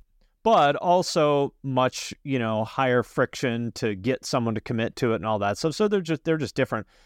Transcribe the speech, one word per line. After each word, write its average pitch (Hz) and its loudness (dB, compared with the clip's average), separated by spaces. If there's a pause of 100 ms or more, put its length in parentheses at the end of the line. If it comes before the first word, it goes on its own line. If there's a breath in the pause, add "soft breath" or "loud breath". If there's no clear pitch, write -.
(440)
But 156 4
also 151 2 (120)
much, 127 -2 (100)
you 135 -2
know, 110 0
higher 123 2
friction 117 -2
to 107 -4
get 107 -4
someone 117 -2
to 107 -4
commit 117 -4
to 117 0
it - 2
and 90 -6
all 110 0
that 101 -2
stuff. 160 -2
So 214 0
they're 202 0
just, 160 -6
they're 160 0
just 143 -6
different. 123 -2 (200 soft breath)